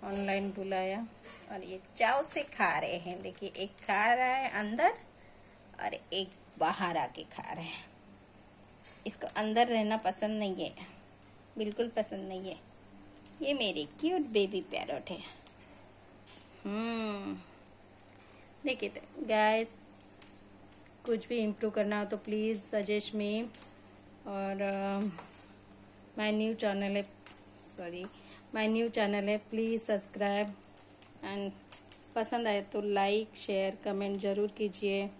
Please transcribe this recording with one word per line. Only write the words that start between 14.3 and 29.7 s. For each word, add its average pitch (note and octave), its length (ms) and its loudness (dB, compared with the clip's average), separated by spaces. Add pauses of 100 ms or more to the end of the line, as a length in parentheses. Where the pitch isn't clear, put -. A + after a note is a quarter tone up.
parrot - 500 -2
है। F3 80 -6 (1500)
हम्म, G#3 720 -2 (1300)
देखिए B3 240 0
तो - 380 -8
guys, A3 480 6 (1300)
कुछ A3+ 240 0
भी A#3+ 100 0
improve G#3+ 340 0
करना G#3 260 2
हो G#3 60 0
तो G3+ 120 -2
please G#3+ 500 0
सजेस्ट G#3 480 0
मी। G#3+ 280 0 (840)
और, G3 360 -2
अ, G3 360 0 (1200)
my G#3+ 120 2
new A3 220 2
channel G3+ 420 0
है, G3+ 60 2 (580)
sorry, F3 440 -8 (500)
my A3 120 4
new A3+ 200 4
channel G#3 420 2
है, G#3+ 100 4
please A3+ 440 0